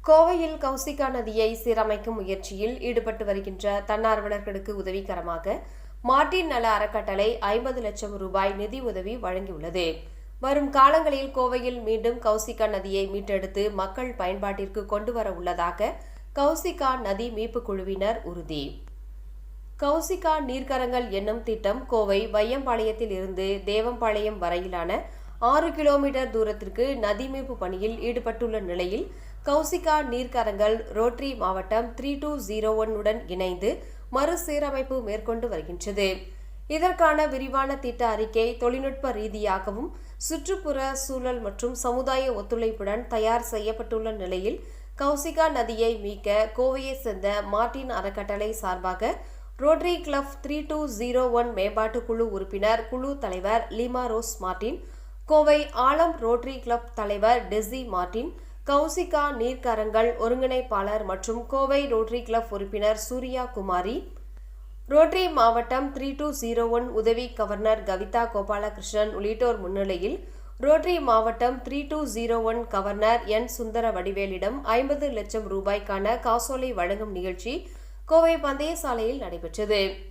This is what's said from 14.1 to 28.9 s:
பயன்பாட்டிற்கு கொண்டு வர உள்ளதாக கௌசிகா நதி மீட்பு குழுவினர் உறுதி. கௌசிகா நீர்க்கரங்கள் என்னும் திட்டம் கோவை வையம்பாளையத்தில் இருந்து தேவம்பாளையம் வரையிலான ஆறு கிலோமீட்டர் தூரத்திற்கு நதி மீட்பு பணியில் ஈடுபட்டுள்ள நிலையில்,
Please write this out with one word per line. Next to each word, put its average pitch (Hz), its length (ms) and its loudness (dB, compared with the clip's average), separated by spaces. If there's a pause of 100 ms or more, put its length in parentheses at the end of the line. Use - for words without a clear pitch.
பயன்பாட்டிற்கு 196 680 -4
கொண்டு 214 260 -2
வர 220 200 -2
உள்ளதாக 175 600 -2 (420)
கௌசிகா 294 560 2 (160)
நதி 202 220 -2 (100)
மீட்பு 233 240 -4
குழுவினர் 196 640 -2
உறுதி. 160 380 -6 (1160)
கௌசிகா 320 640 2
நீர்க்கரங்கள் 254 680 0 (100)
என்னும் 214 300 -2
திட்டம் 220 380 0
கோவை 202 340 4 (140)
வையம்பாளையத்தில் 226 840 2
இருந்து 190 320 -2 (180)
தேவம்பாளையம் 214 760 0
வரையிலான 175 460 -2 (600)
ஆறு 320 260 6
கிலோமீட்டர் 277 580 2
தூரத்திற்கு 214 500 0 (200)
நதி 208 240 0
மீட்பு 269 320 -6
பணியில் 190 360 -2 (120)
ஈடுபட்டுள்ள 226 480 -2 (100)
நிலையில், 180 400 -2 (400)